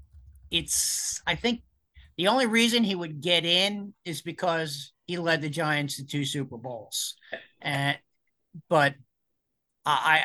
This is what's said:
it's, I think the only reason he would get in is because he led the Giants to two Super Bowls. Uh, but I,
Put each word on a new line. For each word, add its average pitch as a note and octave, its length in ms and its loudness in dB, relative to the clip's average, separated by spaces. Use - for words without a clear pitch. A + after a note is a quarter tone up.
it's, - 760 -2
I E3+ 80 0
think A#3 300 -2
the F3 100 2
only B3 180 4
reason A3+ 380 4
he G3 120 0
would E3 240 -6
get E3+ 240 2
in G3+ 500 0
is E3 160 -8
because D#3+ 720 -4
he F3 100 -4
led E3 240 2
the D3+ 80 -4
Giants D3 480 -2
to C#3 80 -10
two C#3+ 180 -2
Super C3+ 340 -6
Bowls. A2+ 580 -8
Uh, C#3 300 0
but C#3+ 260 6
I, D3 400 4